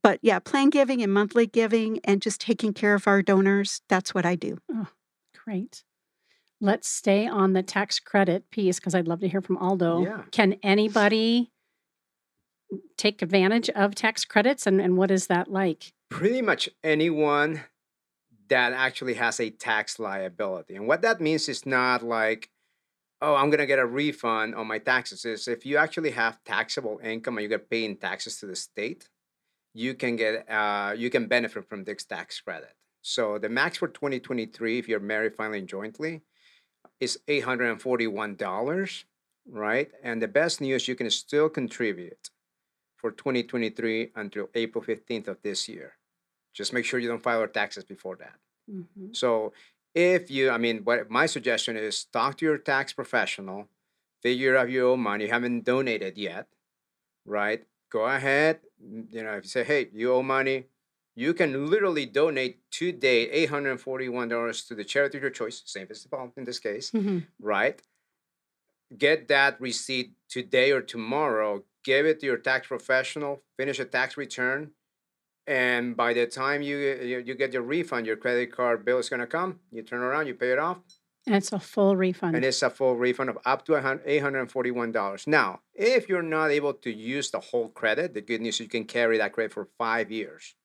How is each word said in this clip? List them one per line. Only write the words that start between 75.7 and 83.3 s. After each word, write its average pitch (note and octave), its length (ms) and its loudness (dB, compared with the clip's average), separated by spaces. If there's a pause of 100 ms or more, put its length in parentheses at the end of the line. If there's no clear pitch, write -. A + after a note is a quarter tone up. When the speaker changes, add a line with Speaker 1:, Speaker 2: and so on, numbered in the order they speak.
Speaker 3:
by A#2+ 160 2
the A#2+ 140 4
time C3+ 340 -4
you, C#3+ 160 -4
you, B2+ 420 -2
you A#2+ 160 -8
get C3 180 -2
your B2 100 -2
refund, C#3 420 -4
your A2 100 0
credit A#2+ 360 0
card A#2 340 0
bill B2 140 4
is A#2+ 100 -4
gonna A#2+ 180 -4
come, F3 320 -4 (120)
you A2+ 100 -10
turn A#2+ 200 -6
around, C#3+ 260 0
you B2+ 80 -6
pay B2+ 160 0
it B2+ 80 2
off. F3 180 -2 (480)
Speaker 2:
And A3+ 100 4
it's G3 180 2
a G3 60 -2
full G3 360 4
refund. F#3 400 0
Speaker 3:
And B2 100 2
it's C3 160 2
a C3 80 2
full B2+ 260 2
refund B2 340 0
of A2 160 -6